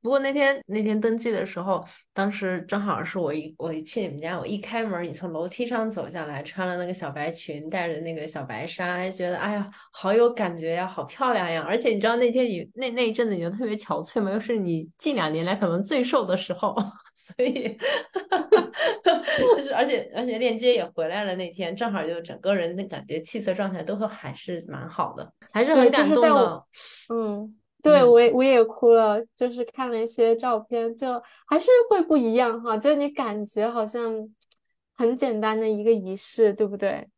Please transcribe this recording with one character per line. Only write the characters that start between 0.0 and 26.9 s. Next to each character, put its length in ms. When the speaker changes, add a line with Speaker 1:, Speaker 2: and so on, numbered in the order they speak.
Speaker 1:
不 80
过 80
那 160
天， 320
那 160
天 180
登 160
记 140
的 160
时 120
候， 240
当 180
时 380
正 100
好 240
是 160
我 140
一， 240
我 160
一 100
去 200
你 60
们 100
家， 200
我 80
一 120
开 260
门， 180
你 120
从 180
楼 160
梯 160
上 260
走 160
下 200
来， 160
穿 260
了 80
那 80
个 80
小 180
白 200
裙， 400
带 180
着 140
那 120
个 120
小 180
白 220
纱， 420
觉 220
得， 80
哎 160
呀， 120
好 180
有 180
感 240
觉 200
呀， 120
好 180
漂 280
亮 180
呀！ 160
而 80
且 140
你 100
知 80
道 100
那 140
天 140
你， 300
那， 160
那 180
一 60
阵 120
子 80
你 60
就 80
特 160
别 100
憔 300
悴 160
嘛， 100
又 80
是 200
你 280
近 160
两 180
年 100
来 140
可 100
能 160
最 220
瘦 180
的 140
时 160
候， 240
<laughs> 200
所 260
以， 320
<laughs> 1800
就 60
是， 100
而 100
且， 320
而 80
且 140
链 220
接 160
也 100
回 240
来 160
了， 120
那 120
天 260
正 160
好 160
就 140
整 220
个 120
人 220
的 80
感 220
觉 160
气 180
色 140
状 180
态 100
都 140
会 100
还 280
是 340
蛮 180
好 280
的， 180
还 140
是 100
很 160
感 220
动 20
的。 60
Speaker 2:
对， 0
就 0
是 0
在 140
我， 320